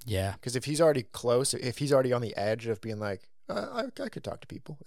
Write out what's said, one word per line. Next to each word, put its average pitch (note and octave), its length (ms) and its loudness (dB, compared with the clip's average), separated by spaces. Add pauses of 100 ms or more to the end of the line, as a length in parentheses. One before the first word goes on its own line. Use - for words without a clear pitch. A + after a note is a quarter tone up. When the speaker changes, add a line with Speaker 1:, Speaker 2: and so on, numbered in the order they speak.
Speaker 1:
Yeah. G2 340 0
Speaker 2:
'Cause A#2+ 140 -4
if B2 100 -4
he's D3+ 160 0
already D3 220 6
close, B2 500 2
if B2+ 260 -4
he's D3 140 0
already C3 200 6
on A#2+ 80 2
the A2 160 -6
edge A2 300 0
of A2+ 140 0
being A2 180 -6
like, G2+ 300 -4 (200)
"Uh, A3+ 340 -4 (140)
I, - 60 -6
I A#3 60 -6
could - 140 -10
talk - 180 -8
to - 60 -18
people" - 400 -14